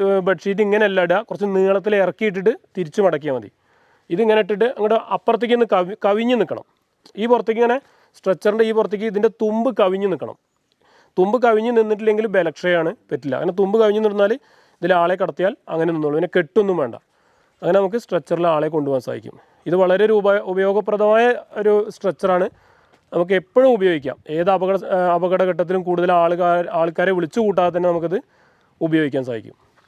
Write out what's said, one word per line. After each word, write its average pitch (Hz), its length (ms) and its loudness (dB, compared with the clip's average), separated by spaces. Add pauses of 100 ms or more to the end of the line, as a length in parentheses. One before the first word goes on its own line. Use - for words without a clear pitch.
ഏഹ്, 196 240 2
ബെഡ്ഷീറ്റ് 196 380 -2
ഇങ്ങനെയല്ല 202 420 2
ഇടുക, 175 200 2
കുറച്ച് 202 280 -6
നീളത്തിൽ 196 380 2 (100)
ഇറക്കിയിട്ടിട്ട് 196 500 -2 (240)
തിരിച്ച് 175 280 -4
മടക്കിയാൽ 147 320 0
മതി. 104 120 -12 (640)
ഇതിങ്ങനെ 220 300 2
ഇട്ടിട്ട് 208 320 -2
അങ്ങോട്ട് 220 220 0 (200)
അപ്പുറത്തേക്ക് 226 400 0
ഒന്ന് 233 180 0
കവി-, 185 300 -4
കവിഞ്ഞ് 233 340 0
നിൽക്കണം. 135 240 -4 (580)
ഈ 226 100 -2
പുറത്തേക്ക് 226 320 0
ഇങ്ങനെ 240 140 0 (400)
സ്ട്രെച്ചറിൻ്റെ 208 500 0
ഈ 226 80 -2
പുറത്തേക്ക് 208 360 -2
ഇതിൻ്റെ 214 180 0 (120)
തുമ്പ് 220 280 -2 (100)
കവിഞ്ഞ് 196 320 0
നിൽക്കണം. 123 240 -8 (840)
തുമ്പ് 208 280 2
കവിഞ്ഞ് 226 320 2
നിന്നിട്ടില്ലെങ്കിൽ 214 480 0 (100)
ബലക്ഷയമാണ്, 170 540 0 (200)
പറ്റില്ല. 139 300 -4
അങ്ങനെ 175 220 -2
തുമ്പ് 196 200 0
കവിഞ്ഞ് 214 280 2
നിന്നാൽ 202 220 0 (480)
ഇതിൽ 170 200 0
ആളെ 170 140 2 (100)
കടത്തിയാൽ 175 280 -2 (200)
അങ്ങനെ 165 240 0
നിന്നോളൂ, 151 220 -2
പിന്നെ 170 180 -2
കെട്ടൊന്നും 190 460 0
വേണ്ട. 113 140 -6 (640)
അങ്ങനെ 175 200 0
നമുക്ക് 196 240 -2
സ്ട്രെച്ചറിൽ 170 500 -2
ആളെ 151 200 0
കൊണ്ടുപോകാൻ 139 300 -2
സാധിക്കും. 117 300 -12 (340)
ഇത് 156 140 0
വളരെ 185 260 4
ഒരു 220 120 4
ഉപ-, 202 220 2 (100)
ഉപയോഗപ്രദമായ 208 720 2 (360)
ഒരു 208 120 2 (220)
സ്ട്രെച്ചറാണ്. 185 520 -2 (640)
നമുക്ക് 175 280 0
എപ്പോഴും 254 360 2
ഉപയോഗിക്കാം. 165 400 -2 (200)
ഏത് 175 180 0
അപകട, 185 220 0 (180)
ഏഹ്, 180 220 2
അപകടഘട്ടത്തിലും 180 720 0
കൂടുതൽ 175 240 0 (120)
ആളുകാർ, 175 380 2 (200)
ആൾക്കാരെ 175 380 0
വിളിച്ചു 170 280 -2
കൂട്ടാതെ 180 300 2
തന്നെ 175 140 0
നമുക്കിത് 170 280 -2 (680)
ഉപയോഗിക്കാൻ 151 420 0
സാധിക്കും. 110 280 -12 (320)